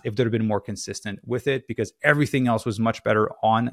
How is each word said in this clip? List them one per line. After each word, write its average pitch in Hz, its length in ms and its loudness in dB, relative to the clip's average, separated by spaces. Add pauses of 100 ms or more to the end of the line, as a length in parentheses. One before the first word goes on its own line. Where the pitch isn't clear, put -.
if 107 100 -6
they'd 127 80 2
have 110 80 2
been 113 160 0
more 104 140 0
consistent - 640 -10
with 120 200 -4
it, 135 220 -2
because 110 240 -4 (120)
everything 143 440 2
else 113 180 0
was 110 140 -4
much 113 240 0
better 107 260 2 (140)
on 113 300 2